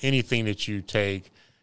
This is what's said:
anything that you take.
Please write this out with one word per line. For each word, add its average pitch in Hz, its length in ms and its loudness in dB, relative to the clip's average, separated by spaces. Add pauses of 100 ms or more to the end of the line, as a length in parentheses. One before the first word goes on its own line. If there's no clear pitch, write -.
anything 127 440 2
that 104 220 -2
you 104 140 -4
take. 98 500 -2 (320)